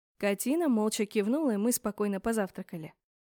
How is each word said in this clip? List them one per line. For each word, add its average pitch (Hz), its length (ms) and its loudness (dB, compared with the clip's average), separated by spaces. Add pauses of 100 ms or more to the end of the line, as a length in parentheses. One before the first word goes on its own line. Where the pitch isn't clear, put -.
(200)
Катина 254 500 0
молча 214 360 2
кивнула, 233 480 0
и 202 40 0
мы 220 140 2
спокойно 208 480 -2
позавтракали. 190 760 -6 (280)